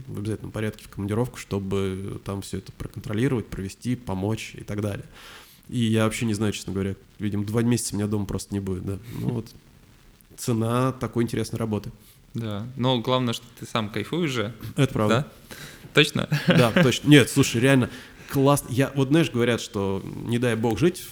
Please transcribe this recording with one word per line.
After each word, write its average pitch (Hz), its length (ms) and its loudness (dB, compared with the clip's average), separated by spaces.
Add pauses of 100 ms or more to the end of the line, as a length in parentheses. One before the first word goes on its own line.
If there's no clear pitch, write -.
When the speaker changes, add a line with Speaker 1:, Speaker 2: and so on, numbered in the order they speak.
Speaker 1:
в 104 100 -10
обязательном 104 340 -6
порядке 110 320 -6
в - 60 -20
командировку, 107 480 -4
чтобы 98 880 -4
там 98 160 -6
всё - 160 -8
это - 140 -10
проконтролировать, 113 760 -4
провести, 98 480 -6
помочь 101 600 -4
и - 80 -16
так 104 180 -6
далее. 101 240 -4 (640)
И 123 100 -4
я 110 260 4
вообще 110 200 -2
не 110 80 0
знаю, 101 200 0
честно - 200 -8
говоря. 98 220 -2 (240)
Видимо, 101 260 -2
два 110 160 -2
месяца 117 340 0
меня 104 120 0
дома 104 180 -2
просто 101 280 -6
не 101 60 -2
будет, 95 260 -4
да. 98 120 -4 (220)
Ну 120 100 -2
вот, 117 180 -6 (920)
цена 120 540 0
такой 120 320 -4
интересной 110 360 -4
работы. 107 320 -4 (420)
Speaker 2:
Да, 110 320 -6 (120)
но 127 220 2
главное, 127 340 0
что - 120 -10 (140)
ты 117 80 -14
сам 107 220 -4
кайфуешь 147 420 -2
же. 117 220 -2 (220)
Speaker 1:
Это 143 180 2
правда. 113 340 2 (220)
Speaker 2:
Да? - 60 -16 (380)
Точно? - 340 2 (200)
Speaker 1:
Да, 127 240 6
точно. 139 360 4
Нет, 143 220 10
слушай, 127 320 2
реально 131 300 6 (400)
классно. 139 400 4
Я, 127 240 2
вот 135 140 2
знаешь, 143 200 4
говорят, 117 320 2
что 98 400 -2 (240)
не 120 140 0
дай 120 160 2
бог 110 240 0
жить 180 320 2